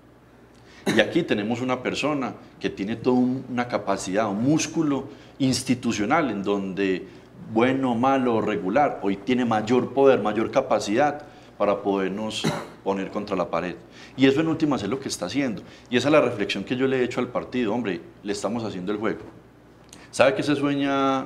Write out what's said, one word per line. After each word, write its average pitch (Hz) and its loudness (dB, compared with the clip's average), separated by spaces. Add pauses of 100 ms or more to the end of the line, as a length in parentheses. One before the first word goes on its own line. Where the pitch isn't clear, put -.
(960)
Y 110 6
aquí 107 2
tenemos 113 -2
una 127 -4
persona 127 -4 (240)
que 98 -4
tiene 107 -4
toda 127 2
un, 127 2
una 120 -4
capacidad, 98 -2
un 101 -2
músculo 151 0 (340)
institucional, 123 0
en 101 -4
donde, 95 0 (440)
bueno, 127 2
malo 123 2
o 107 2
regular, 107 0
hoy 98 -2
tiene 127 0
mayor 110 2
poder, 135 6
mayor 107 0
capacidad 135 2 (340)
para 101 2
podernos 98 -2 (200)
<coughs> - -18
poner 95 -2
contra 101 -6
la 85 -2
pared. 85 -4 (400)
Y 131 6
eso 139 4
en 160 0
últimas 139 0
es 95 -4
lo - -2
que - -8
está - -6
haciendo. 113 -4 (260)
Y 123 0
esa 127 2
es - 4
la 151 8
reflexión 107 -2
que 127 -4
yo 127 0
le 131 0
he 123 0
hecho 120 -2
al 120 -2
partido. 107 -2
Hombre, 101 -2 (200)
le 98 -6
estamos 110 -4
haciendo 92 -6
el 104 -2
juego. 107 -2 (880)
¿Sabe 135 4
qué 156 -2
se 143 2
sueña 139 0